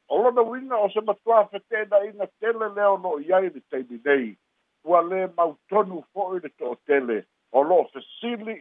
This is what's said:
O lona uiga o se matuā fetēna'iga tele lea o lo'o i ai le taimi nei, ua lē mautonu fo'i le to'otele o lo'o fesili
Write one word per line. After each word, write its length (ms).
O 140
lona 200
uiga 340
o 140
se 100
matuā 480
fetēna'iga 800
tele 360
lea 180
o 40
lo'o 240
i 120
ai 160
le 120
taimi 340
nei, 300
ua 160
lē 360
mautonu 680
fo'i 300
le 160
to'otele 680
o 100
lo'o 300
fesili 680